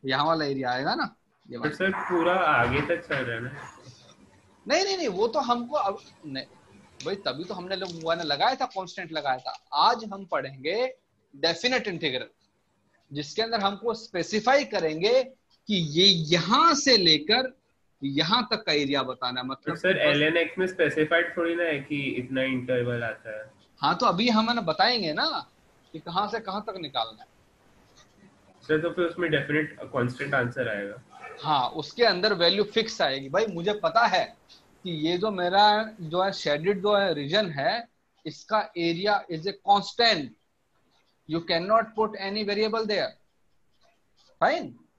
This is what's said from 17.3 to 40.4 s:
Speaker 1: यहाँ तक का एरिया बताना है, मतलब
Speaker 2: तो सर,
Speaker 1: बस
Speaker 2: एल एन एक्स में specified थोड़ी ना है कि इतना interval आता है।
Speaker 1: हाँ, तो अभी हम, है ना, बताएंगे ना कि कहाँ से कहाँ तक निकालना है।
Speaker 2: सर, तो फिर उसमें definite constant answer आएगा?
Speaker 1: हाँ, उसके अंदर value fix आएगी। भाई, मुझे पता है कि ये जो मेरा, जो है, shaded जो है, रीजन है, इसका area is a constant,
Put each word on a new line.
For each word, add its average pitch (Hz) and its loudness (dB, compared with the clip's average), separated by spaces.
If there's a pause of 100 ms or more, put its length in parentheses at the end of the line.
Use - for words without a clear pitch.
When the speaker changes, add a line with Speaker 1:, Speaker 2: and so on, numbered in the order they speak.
Speaker 1:
यहाँ 160 0
तक - -4
का 165 0
एरिया 143 0
बताना 127 -6
है, 127 -8
मतलब 135 -6
Speaker 2:
तो 165 -12
सर, 190 2
Speaker 1:
बस 147 4
Speaker 2:
एल 147 2
एन 160 2
एक्स 165 0
में 185 0
specified 170 2
थोड़ी 170 0
ना 170 -2
है 151 -2
कि 143 -4
इतना 131 -4
interval 123 -2
आता 110 -10
है। 107 -16 (300)
Speaker 1:
हाँ, 160 2
तो 247 2
अभी 208 4
हम, 220 2
है 240 0
ना, 233 -2
बताएंगे 185 0
ना 240 -4 (400)
कि 160 -14
कहाँ 185 -4
से 214 -4
कहाँ 208 -6
तक 196 -8
निकालना 117 -6
है। - -20 (1400)
Speaker 2:
सर, 156 0
तो 170 -2
फिर 175 -2
उसमें 165 -2
definite 147 -2
constant 127 -4
answer 120 -2
आएगा? 101 -10 (420)
Speaker 1:
हाँ, 143 0
उसके 160 -2
अंदर 202 4
value 180 4
fix 220 -2
आएगी। 135 -2
भाई, 190 2
मुझे 180 -2
पता 208 2
है 170 0 (460)
कि 180 -6
ये 165 0
जो 214 0
मेरा, 208 4
जो 170 0
है, 190 0
shaded 165 0
जो 208 4
है, 196 2
रीजन 156 0
है, 165 -2 (380)
इसका 208 -4
area 180 0 (140)
is 160 -8
a 196 -6 (160)
constant, 202 4 (1040)